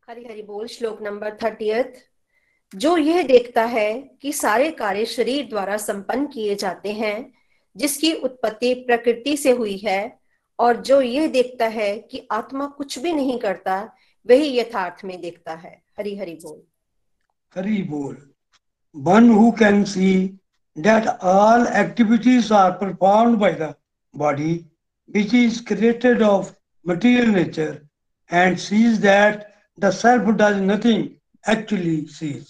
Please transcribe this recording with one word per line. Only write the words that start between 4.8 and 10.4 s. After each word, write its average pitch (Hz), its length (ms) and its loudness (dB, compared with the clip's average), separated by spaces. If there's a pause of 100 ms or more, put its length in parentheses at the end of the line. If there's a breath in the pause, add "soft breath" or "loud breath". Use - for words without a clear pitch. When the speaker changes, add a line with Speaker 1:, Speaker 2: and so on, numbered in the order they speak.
Speaker 1:
शरीर 254 400 -4
द्वारा 208 320 -6
संपन्न 214 480 -6
किए 214 300 -6
जाते 196 360 -8
हैं, 214 420 -6 (440)
जिसकी 294 360 -2
उत्पत्ति 247 600 -4
प्रकृति 240 640 0
से 285 140 0
हुई 220 260 -2
है, 202 420 -6 (400)